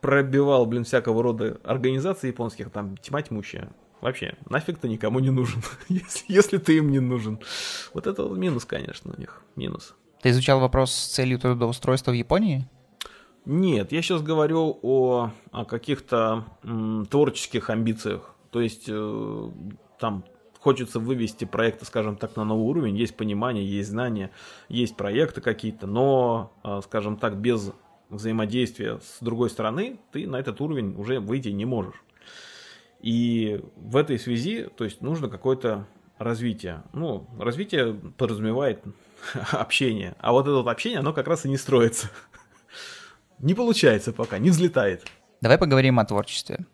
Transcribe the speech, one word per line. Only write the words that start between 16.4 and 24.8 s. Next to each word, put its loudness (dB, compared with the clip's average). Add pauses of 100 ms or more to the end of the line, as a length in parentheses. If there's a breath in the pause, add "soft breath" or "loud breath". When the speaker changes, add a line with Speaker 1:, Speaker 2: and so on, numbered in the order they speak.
Speaker 1:
м, -4
творческих 2
амбициях. -2 (160)
То 0
есть, -4
э, -6 (460)
там -4 (360)
хочется 0
вывести -4
проекты, 0
скажем -4
так, -10
на -4
новый 0
уровень. 0
Есть -2
понимание, -2
есть -4
знания, -4 (360 loud breath)
есть -2